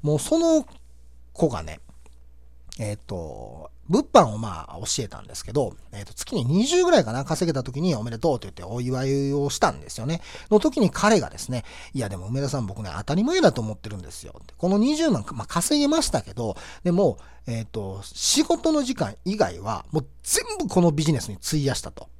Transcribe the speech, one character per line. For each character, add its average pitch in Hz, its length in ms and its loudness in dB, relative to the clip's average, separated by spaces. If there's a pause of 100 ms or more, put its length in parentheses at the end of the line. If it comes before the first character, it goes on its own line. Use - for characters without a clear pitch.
も 147 140 2
う 147 40 2
そ - 200 2
の 320 260 4 (640)
子 160 180 2
が 85 140 -4
ね、 78 160 -12 (1000)
え 104 140 -4
っ 104 120 -8
と、 73 640 -12 (180)
物 240 180 2
販 196 220 8
を 107 100 -4
ま 92 320 -8
あ、 80 100 -14
教 113 240 -4
え 101 40 -8
た - 120 -14
ん 50 80 -18
で - 80 -16
す - 80 -10
け - 80 -12
ど、 127 240 -2 (160)
え 101 100 -12
っ 101 40 -10
と、 - 80 -16
月 - 220 -10
に 131 100 0
二 180 200 4
十 349 200 4
ぐ 349 60 4
ら 285 80 8
い 151 40 4
か 110 80 -4
な、 131 140 -4
稼 170 200 0
げ 165 80 0
た 135 100 -2
時 139 180 -6
に 170 140 2
お 107 80 -4
め 117 80 -6
で 113 60 -8
と 156 160 2
う - 40 2
っ - 20 -6
て 101 80 -12
言 92 40 -12
っ - 20 -20
て - 100 -14
お 107 160 -8
祝 127 260 -2
い 139 280 0
を 143 160 0
し - 100 -6
た 165 120 4
ん 71 100 -10
で - 80 -16
す - 100 -10
よ 113 60 -8
ね。 165 160 -4 (280)
の 208 120 8
時 302 180 2
に 190 100 6
彼 208 300 4
が 113 100 -2
で - 80 -16
す - 120 -10
ね、 127 160 -4 (280)
い 139 60 -4
や、 110 80 -4
で 98 80 -6
も 90 120 -10
梅 131 140 -2
田 139 60 -2
さ 139 120 -2
ん、 113 60 -2
僕 95 160 -8
ね、 98 160 -8
当 - 60 -6
た 143 120 0
り 208 100 4
前 349 160 2
だ 202 100 8
と 120 100 -4
思 110 120 -4
っ - 40 -10
て - 120 -14
る 104 80 -10
ん 90 40 -10
で - 80 -14
す - 140 -16
よ。 - 160 -16 (180)
こ 180 120 0
の 196 80 4
二 262 180 4
十 320 140 2
万、 131 240 0
ま 113 100 -8
あ、 - 40 -10
稼 294 320 0
げ 285 100 4
ま 311 120 2
し - 80 -2
た - 120 0
け - 120 -14
ど、 113 220 -4 (300)
で 175 80 2
も、 175 240 4 (280)
え 113 180 -6
っ - 20 -8
と、 98 380 -8
仕 - 420 0
事 330 260 2
の 294 120 2
時 247 120 -2
間 - 200 -4 (100)
以 196 100 -2
外 87 240 0
は、 104 320 -6
も 156 80 0
う 131 60 -4 (180)
全 - 220 0 (140)
部 277 100 -2
こ 180 100 4
の 170 120 6
ビ 147 120 0
ジ 160 80 4
ネ 131 80 2
ス - 80 -6
に 98 180 -10
費 147 200 0
や 131 100 2
し - 60 -4
た - 100 -12
と。 - 160 -16 (120)